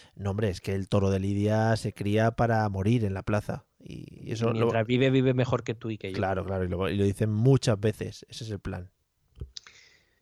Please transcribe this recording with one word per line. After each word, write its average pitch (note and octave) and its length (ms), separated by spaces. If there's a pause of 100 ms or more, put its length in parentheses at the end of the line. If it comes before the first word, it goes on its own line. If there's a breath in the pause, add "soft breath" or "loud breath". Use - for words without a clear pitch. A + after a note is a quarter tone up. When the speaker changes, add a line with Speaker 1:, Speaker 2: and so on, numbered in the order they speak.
(160 loud breath)
Speaker 1:
"No, G2 160
hombre, G#2 180
es F2 120
que G2 120
el G2 140
toro G2 220
de G2 100
Lidia G#2 560
se G#2+ 180
cría G#2+ 380
para A2+ 380
morir G#2 340
en G2 100
la F#2+ 100
plaza". - 420 (140)
Y - 520
eso A2+ 160
lo A#2 60
Speaker 2:
Mientras A2+ 340
vive, B2+ 220
vive C3 240
mejor B2+ 300
que A#2 120
tú A2+ 140
y A2 80
que F#2+ 140
yo. F#2 60
Speaker 1:
Claro, F#2+ 280
claro, F#2+ 180
y F2+ 60
lo, F#2 200
y F2 80
lo G2+ 60
dicen G#2 280
muchas A2+ 480
veces. G2+ 500
Ese - 160
es A2 60
el G2+ 80
plan. F#2+ 300 (1300 soft breath)